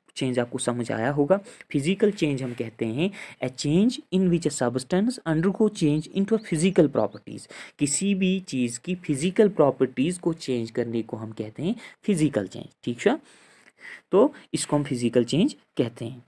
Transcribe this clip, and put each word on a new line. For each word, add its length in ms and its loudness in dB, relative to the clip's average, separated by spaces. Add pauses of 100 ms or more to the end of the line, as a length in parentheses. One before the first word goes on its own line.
(160)
चेंज 240 -2
आपको 180 -2
समझ 340 -4
आया 200 -2
होगा। 260 2 (340)
फिजिकल 400 2
चेंज 320 -2
हम 100 -6
कहते 320 -6
हैं, 260 -2 (320)
"A 80 -4
change 480 2 (140)
in 160 4
which 180 2
a 160 -4
substance 640 0
undergo 420 2
change 380 0 (100)
into 200 2
a 20 -12
physical 480 4
properties।" 600 -4 (320)
किसी 360 0
भी 240 2
चीज़ 400 -4
की 160 -6
फिजिकल 540 2
प्रॉपर्टीज 680 2
को 160 -2
चेंज 380 -4
करने 300 -2
को 160 -8
हम 140 -10
कहते 320 -10
हैं 120 -2 (280)
फिजिकल 440 0
चेंज, 200 -14 (160)
ठीक 240 -2
है? 120 2 (920)
तो 220 6 (200)
इसको 220 -2
हम 80 2
फिजिकल 400 2
चेंज 320 0 (220)
कहते 280 -4
हैं। 220 -14